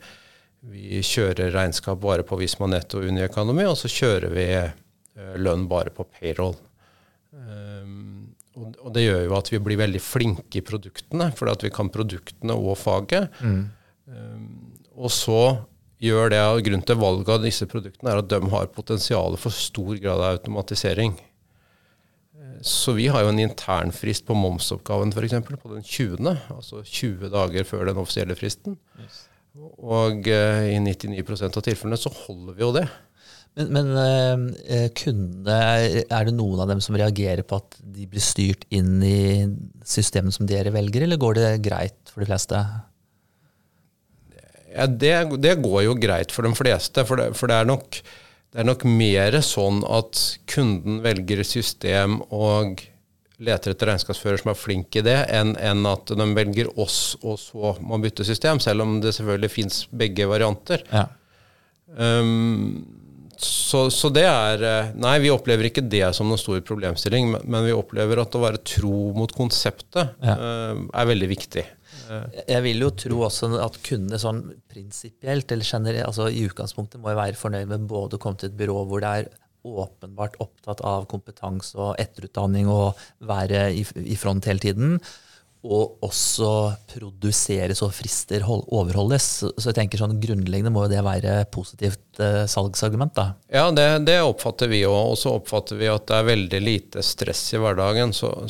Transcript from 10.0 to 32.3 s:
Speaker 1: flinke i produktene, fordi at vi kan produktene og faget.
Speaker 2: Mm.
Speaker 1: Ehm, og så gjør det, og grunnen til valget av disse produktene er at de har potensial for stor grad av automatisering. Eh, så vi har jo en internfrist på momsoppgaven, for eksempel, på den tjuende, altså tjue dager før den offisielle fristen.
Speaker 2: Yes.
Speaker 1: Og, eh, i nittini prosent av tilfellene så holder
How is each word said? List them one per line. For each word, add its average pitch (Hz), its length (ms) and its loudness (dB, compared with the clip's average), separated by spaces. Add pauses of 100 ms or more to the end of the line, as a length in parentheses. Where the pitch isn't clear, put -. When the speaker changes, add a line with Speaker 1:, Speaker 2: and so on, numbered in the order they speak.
Speaker 1:
flinke 110 580 -2
i - 60 -6
produktene, 110 680 -6
fordi 113 200 -2
at 110 120 -4
vi 104 80 -2
kan 104 160 -2
produktene 110 680 -6
og 98 200 0
faget. 107 600 0
Speaker 2:
Mm. 101 240 0 (460)
Speaker 1:
Ehm, 110 420 -16 (420)
og 123 220 -4
så 113 300 4 (580)
gjør 113 320 4
det, 107 80 6
og 110 240 4
grunnen 98 180 2
til 117 160 2
valget 98 320 2
av 113 140 2
disse 107 200 -2
produktene 107 460 -6
er 104 80 2
at 101 80 -2
de 101 120 2 (100)
har 98 240 0
potensial 95 640 -2
for 117 160 -6
stor 101 400 -6
grad 95 240 -2
av 92 160 2
automatisering. 104 800 -2
Eh, - 1400 -20
så - 340 0
vi 113 140 2
har 131 160 4
jo 104 80 4
en 107 80 4
internfrist 98 880 -2
på 113 100 0
momsoppgaven, 98 800 -2
for 110 100 -2
eksempel, 120 320 -4
på 110 140 -18
den 107 140 -12
tjuende, 120 500 -4 (140)
altså - 340 -14
tjue 98 480 -6
dager 95 340 0
før 95 220 -4
den 95 160 -2
offisielle 90 340 -4
fristen. 175 380 -8 (220)
Speaker 2:
Yes. - 260 -20 (300)
Speaker 1:
Og, 113 720 -2
eh, 107 460 4
i 101 80 2
nittini 101 420 -2
prosent 98 340 -6
av 104 80 -4
tilfellene 113 320 -2
så - 160 -6
holder 90 440 -16